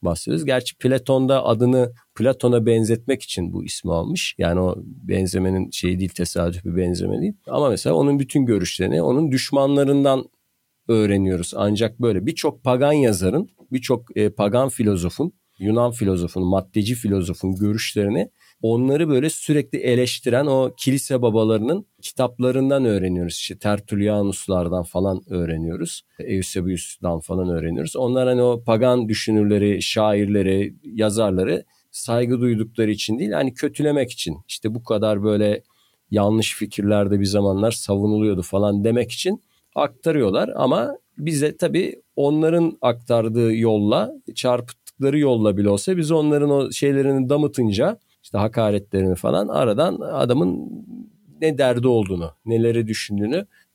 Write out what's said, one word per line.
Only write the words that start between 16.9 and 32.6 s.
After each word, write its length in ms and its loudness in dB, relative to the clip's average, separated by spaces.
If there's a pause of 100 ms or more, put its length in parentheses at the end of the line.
filozofun 600 -2
görüşlerini 760 -2 (320)
onları 460 2
böyle 220 2
sürekli 480 -2
eleştiren 680 0
o 300 0
kilise 460 -2
babalarının 640 2 (160)
kitaplarından 800 0
öğreniyoruz. 500 0
İşte 240 -10
Tertullianus'lardan 1200 -2
falan 460 -2
öğreniyoruz. 760 -4 (160)
Eusebius'dan 1000 -4
falan 280 -4
öğreniyoruz. 480 -4
Onlar 320 0
hani 140 2
o 220 2
pagan 440 2
düşünürleri, 760 2
şairleri, 920 0 (100)
yazarları 800 0 (260)
saygı 500 -2
duydukları 500 0